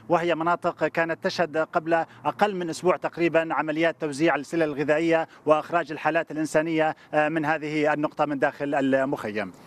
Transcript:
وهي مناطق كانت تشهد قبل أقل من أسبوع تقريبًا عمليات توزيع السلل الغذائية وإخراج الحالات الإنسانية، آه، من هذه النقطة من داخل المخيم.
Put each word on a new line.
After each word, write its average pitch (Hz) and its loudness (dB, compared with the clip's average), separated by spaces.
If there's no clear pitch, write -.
وهي 170 2
مناطق 165 0
كانت 165 -2
تشهد 165 0
قبل 165 0
أقل 196 0
من 175 -4
أسبوع 165 0
تقريبًا 160 0
عمليات 156 0
توزيع 151 2
السلل 147 -2
الغذائية 151 2
وإخراج 151 0
الحالات 156 -2
الإنسانية، 156 0
آه، 151 2
من 160 -2
هذه 151 0
النقطة 151 -2
من 143 -2
داخل 143 0
المخيم. 135 0